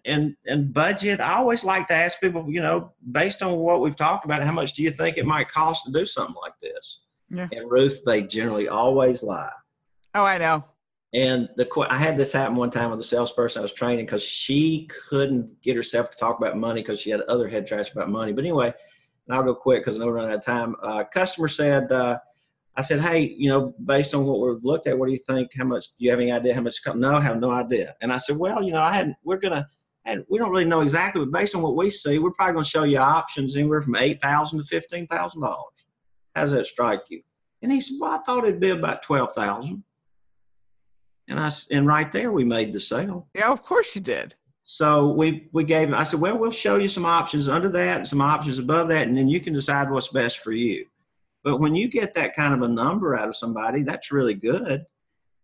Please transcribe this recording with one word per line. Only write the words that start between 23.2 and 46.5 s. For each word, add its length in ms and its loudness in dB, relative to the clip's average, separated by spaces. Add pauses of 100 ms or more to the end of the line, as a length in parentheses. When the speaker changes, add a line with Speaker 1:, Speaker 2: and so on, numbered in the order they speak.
Speaker 1:
you 100 2
know, 260 2 (120)
based 280 2
on 120 2
what 120 2
we've 240 0
looked 240 0
at, 120 2
what 80 0
do 60 0
you 60 -2
think? 380 -2
How 80 -2
much, 220 -2
do 60 -20 (120)
you 60 6
have 100 4
any 100 2
idea 240 2
how 60 -2
much 160 -4
it 80 -12
cost?" 140 -4
"No, 180 4
I 60 4
have 180 2
no 100 2
idea." 520 -2
And 100 -2
I 60 -2
said, 180 -2
"Well, 260 -2
you 100 -2
know, 100 2
I 100 4
hadn't, 320 -2
we're 140 -2
gonna, 280 -2 (380)
and 240 -6
we 100 2
don't 120 0
really 160 2
know 160 4
exactly, 420 0
but 80 -4
based 240 0
on 60 -2
what 120 0
we 140 2
see, 300 0
we're 140 2
probably 220 0
gonna 120 0
show 180 0
you 140 4
options 580 0
anywhere 240 2
from 160 -2
eight 240 2
thousand 380 0
to 80 -6
fifteen 400 -6
thousand 340 -6
dollars. 320 -6 (640)
How 80 -2
does 100 2
that 140 2
strike 420 -2
you?" 140 -14 (400)
And 100 0
he 80 2
said, 180 -8
"Well, 140 -4
I 60 -2
thought 260 -2
it'd 160 0
be 100 4
about 320 -2
twelve 300 0
thousand." 500 -4 (1500)
And 120 -4
I 60 0
s-, 240 -4
and 160 4
right 260 4
there, 180 -2
we 140 2
made 280 0
the 80 -6
sale. 540 -4
Speaker 2:
Yeah, 160 2
of 120 -2
course 340 0
you 40 -8
did. 340 -6 (300)
Speaker 1:
So 480 4
we, 400 0
we 120 2
gave, 280 2
I 120 2
said, 160 -2
"Well, 180 2
we'll 120 0